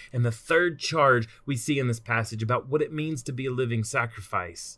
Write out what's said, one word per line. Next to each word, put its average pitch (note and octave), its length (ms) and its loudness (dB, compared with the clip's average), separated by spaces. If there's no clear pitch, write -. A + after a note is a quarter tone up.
And B2 100 0
the A#2 80 2
third E3 460 0
charge C3 500 4
we C#3 120 -2
see C#3 240 0
in B2+ 80 0
this A2+ 120 0
passage A2+ 440 -2
about A#2+ 240 0
what D3+ 160 2
it D#3 100 -4
means D#3 300 -4
to C3+ 80 -6
be C3 160 -6
a B2+ 40 -2
living A#2+ 320 0
sacrifice G#2 960 -4